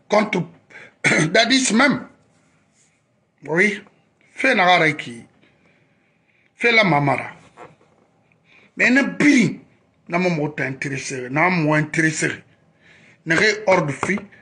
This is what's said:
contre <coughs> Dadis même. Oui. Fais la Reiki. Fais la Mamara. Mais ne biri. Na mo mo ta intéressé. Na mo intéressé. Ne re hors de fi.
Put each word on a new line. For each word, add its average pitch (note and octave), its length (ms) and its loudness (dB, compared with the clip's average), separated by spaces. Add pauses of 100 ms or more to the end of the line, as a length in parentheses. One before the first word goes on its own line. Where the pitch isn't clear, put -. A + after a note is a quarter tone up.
(120)
contre G#3 320 0 (580)
<coughs> F3 300 0
Dadis A#3 400 2
même. A#3+ 340 0 (1400)
Oui. G3 340 0 (520)
Fais C4 200 0
la F3+ 240 4
Reiki. D3 460 -2 (1300)
Fais A#3 180 0
la A3 120 2
Mamara. C#3+ 460 0 (1500)
Mais G#3+ 140 2
ne C4 120 4
biri. C4 580 2 (480)
Na E3+ 100 -4
mo F3+ 100 0
mo D3+ 200 -2
ta D3 160 -6
intéressé. C3 640 -8
Na D#3 180 0
mo D#3 260 0
intéressé. D#3 560 -2 (920)
Ne D#3+ 100 0
re G#3 320 0
hors F3 200 2
de C#3+ 60 -4
fi. F#3+ 260 -4 (240)